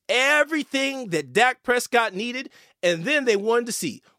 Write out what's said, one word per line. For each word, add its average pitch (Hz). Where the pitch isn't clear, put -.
everything 269
that 151
Dak 247
Prescott 240
needed, 240
and 170
then 285
they 226
wanted 226
to 233
see, -